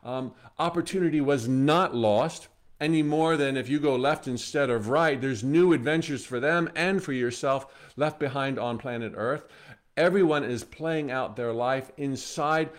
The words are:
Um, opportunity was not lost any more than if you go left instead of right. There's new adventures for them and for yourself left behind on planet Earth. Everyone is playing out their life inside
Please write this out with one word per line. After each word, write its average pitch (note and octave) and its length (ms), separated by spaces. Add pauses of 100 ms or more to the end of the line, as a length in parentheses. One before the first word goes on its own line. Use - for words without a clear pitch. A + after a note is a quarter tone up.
Um, B2+ 300 (240)
opportunity E3 640
was C3+ 260
not C#3+ 480
lost A#2 520 (340)
any D#3 220
more D#3 340
than C#3 180
if B2 140
you D3 100
go C#3+ 160
left C#3 320
instead C3 440
of A2 180
right. C#3+ 320
There's B2+ 220
new E3 280
adventures D3+ 540
for B2 140
them D#3+ 360
and F#3 260
for D3+ 120
yourself C3 540 (280)
left D3 240
behind C3+ 380
on A#2 220
planet A#2 360
Earth. B2+ 300 (500)
Everyone E3 480
is A#2+ 200
playing D#3 480
out B2+ 240
their A#2 180
life C3 440
inside D3 800